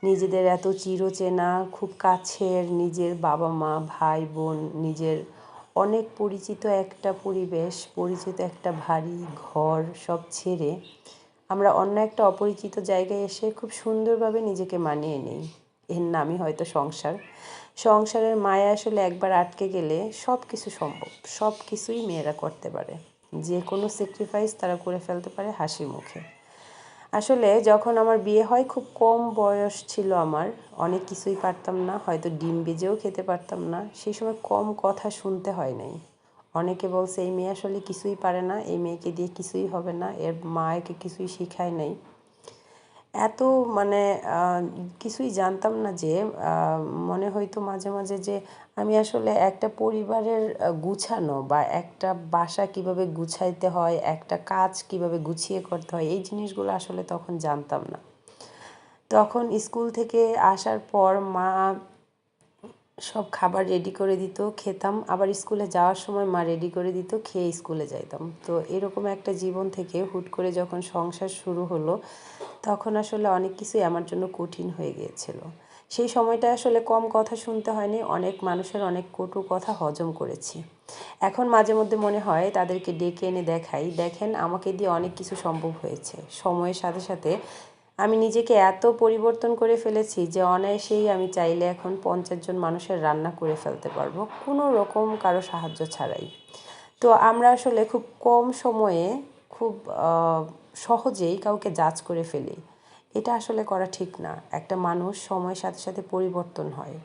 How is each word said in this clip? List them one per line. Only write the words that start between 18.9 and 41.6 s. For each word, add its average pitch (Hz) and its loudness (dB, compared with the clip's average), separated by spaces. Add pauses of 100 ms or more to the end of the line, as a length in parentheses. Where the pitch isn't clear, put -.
একবার 185 0
আটকে 180 2
গেলে 180 -2
সব 247 -2 (120)
কিছু 208 -8
সম্ভব, - -6 (180)
সব - 0 (180)
কিছুই 226 -4
মেয়েরা 156 -2
করতে 156 -6
পারে। - -8 (420)
যে 170 -2
কোনো 196 -2
স্যাক্রিফাইস 208 -4
তারা 180 0
করে 180 -4
ফেলতে 180 -6
পারে 202 -6
হাসি 160 -4
মুখে। 143 -12 (920)
আসলে 220 6
যখন 214 6
আমার 226 6
বিয়ে 208 4
হয়, 247 4
খুব 262 -4 (100)
কম 233 6
বয়স 202 2
ছিল 190 0
আমার, 165 2 (260)
অনেক 180 0
কিছুই 196 -4
পারতাম 185 -2
না, 185 -2
হয়তো 170 -2
ডিম 165 -2
ভেজেও 170 -2
খেতে 196 -6
পারতাম 180 -4
না। 185 -6
সেই - -6
সময় 220 -4
কম 208 0
কথা 196 0
শুনতে 190 -6
হয় 151 -4
নাই। 120 -10 (540)
অনেকে 180 -2
বলছে, 185 0
"এই 185 -2
মেয়ে 185 -2
আসলে 196 -4
কিছুই 196 -6
পারে 180 0
না, 185 -2
এই 175 -4
মেয়েকে 170 -4
দিয়ে 175 -4
কিছুই 185 -6
হবে 175 -4
না, 180 -6
এর 165 -4 (100)
মা 165 0
একে 175 -6
কিছুই 180 -8
শিখায় 180 -6